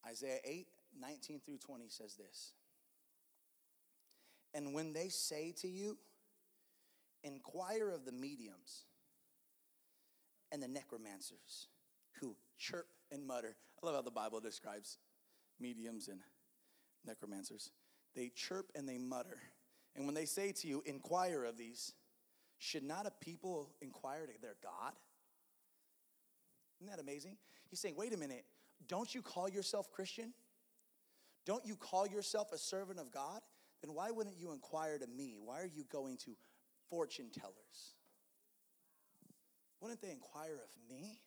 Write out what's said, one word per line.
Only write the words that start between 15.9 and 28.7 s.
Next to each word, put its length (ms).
and 140
necromancers. 680
"They 160
chirp 440
and 140
they 100
mutter. 540
And 100
when 80
they 120
say 260
to 160
you, 140
'Inquire 640
of 120
these,' 360
should 280
not 220
a 40
people 680
inquire 480
to 100
their 180
God?" 400
Isn't 100
that 140
amazing? 360
He's 140
saying, 160
"Wait 160
a 40
minute, 300